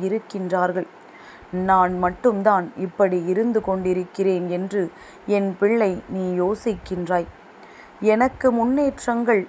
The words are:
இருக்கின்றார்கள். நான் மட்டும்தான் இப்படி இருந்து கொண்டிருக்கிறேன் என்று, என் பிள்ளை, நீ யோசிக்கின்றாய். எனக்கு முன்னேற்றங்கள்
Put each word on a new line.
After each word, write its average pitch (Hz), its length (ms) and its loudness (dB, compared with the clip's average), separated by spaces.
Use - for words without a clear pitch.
இருக்கின்றார்கள். 185 880 -2
நான் 185 320 4
மட்டும்தான் 190 680 2
இப்படி 180 480 0
இருந்து 220 360 0
கொண்டிருக்கிறேன் 185 880 -2
என்று, 185 340 -2
என் 196 260 0
பிள்ளை, 208 360 2
நீ 190 160 -4
யோசிக்கின்றாய். 180 920 -2
எனக்கு 240 500 2
முன்னேற்றங்கள் 240 960 0